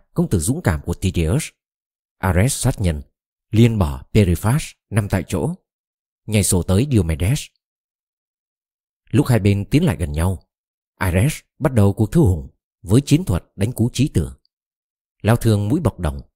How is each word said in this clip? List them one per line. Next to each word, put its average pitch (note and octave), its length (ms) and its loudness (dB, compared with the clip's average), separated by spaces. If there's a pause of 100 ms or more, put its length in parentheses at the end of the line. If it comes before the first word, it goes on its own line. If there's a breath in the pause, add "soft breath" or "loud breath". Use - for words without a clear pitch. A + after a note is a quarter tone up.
(140)
công E3+ 160 -2
tử G2 100 0
dũng A#2+ 240 -4
cảm D#2+ 180 0
của F2 120 -6
Tydeus, F2+ 560 -2 (680)
Ares F#2+ 360 0
sát - 280 -4
nhân D#2+ 200 -2 (500)
liền A2+ 260 4
bỏ C#2+ 260 -2 (100)
Periphas G#2 500 2 (260)
nằm G2 200 -4
tại F#2 180 -2
chỗ, F#2+ 260 -4 (720)
nhảy G#2+ 180 0
sổ F2+ 200 0
tới G2+ 280 0
Diomedes. F2 540 0 (1600)
Lúc B2+ 180 2
hai A#2 120 4
bên G2+ 260 2
tiến D#3 200 0
lại A#2 140 0
gần D2+ 120 -4
nhau, D#2+ 320 -2 (520)
Ares F#2 440 0 (200)
bắt C#3+ 140 0
đầu G2+ 200 4
cuộc G#2+ 180 0
thư E3+ 100 2
hùng F2 280 0 (320)
với G#2+ 240 2
chiến F3+ 200 0
thuật F2 180 -2 (120)
đánh G#2 160 -2
cú A#2 220 -2
trí B2+ 140 0
tử. D2+ 240 -2 (880)
Lao A2 140 2
thương G#2 340 0
mũi D3 100 0
bọc B2 200 -2
đồng C#2+ 220 -4 (140)